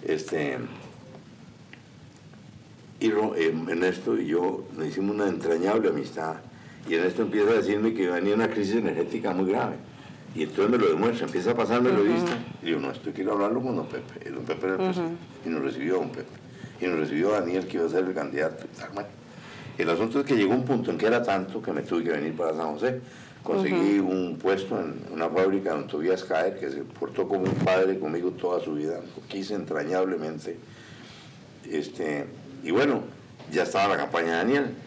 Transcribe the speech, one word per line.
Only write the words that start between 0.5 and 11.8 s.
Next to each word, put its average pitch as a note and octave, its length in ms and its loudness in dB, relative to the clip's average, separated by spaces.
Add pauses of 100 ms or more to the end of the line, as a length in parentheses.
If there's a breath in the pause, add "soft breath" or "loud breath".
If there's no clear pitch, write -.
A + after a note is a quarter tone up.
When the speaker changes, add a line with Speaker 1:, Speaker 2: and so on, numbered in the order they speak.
Speaker 1:
y A2 120 4
Ro-, G#2+ 240 2
eh, D#2+ 180 2 (140)
Ernesto F2+ 520 2
y - 80 -2
yo F2 360 0 (140)
nos D#2 100 -4
hicimos F#2+ 280 0
una G2+ 120 2
entrañable F2+ 640 2
amistad, D#2+ 460 -4 (520 loud breath)
y E2+ 80 0
Ernesto F#2 280 2
empieza G#2+ 280 4
a A#2 40 6
decirme G#2 380 2
que F#2+ 140 2
venía F2+ 280 2
una A2 140 2
crisis G#2 260 0
energética F#2 560 0
muy F#2 200 2
grave, G#2+ 240 0 (580 loud breath)
y D#2 100 -2
entonces G2 260 2
me B2 80 6
lo G#2+ 120 6
demuestra, G#2+ 360 2
empieza F2+ 260 0
a A#2 40 4
pasarme A#2 360 4